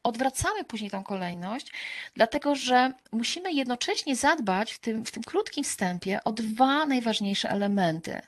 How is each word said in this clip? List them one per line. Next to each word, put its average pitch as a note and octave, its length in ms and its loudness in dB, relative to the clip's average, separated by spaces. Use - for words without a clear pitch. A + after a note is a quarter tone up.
odwracamy C4+ 640 0
później G#3 260 -8
tą G3 120 -6
kolejność, F#3 680 -6
dlatego C#4+ 400 4
że B3+ 380 4
musimy E4+ 400 -2
jednocześnie C4+ 640 0
zadbać A#3 560 2
w - 60 -14
tym, A3+ 260 -4
w - 60 -8
tym A3+ 120 -8
krótkim D#4+ 420 -2
wstępie F#3 600 -2
o A3+ 80 0
dwa B3 540 2
najważniejsze A3 640 0
elementy. G3 760 0